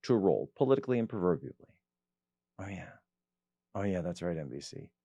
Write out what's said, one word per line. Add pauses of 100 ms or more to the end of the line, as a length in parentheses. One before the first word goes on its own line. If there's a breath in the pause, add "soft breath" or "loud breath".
to
roll,
politically
and
proverbially. (1040)
Oh,
yeah. (840)
Oh,
yeah,
that's
right,
N
B
C. (160)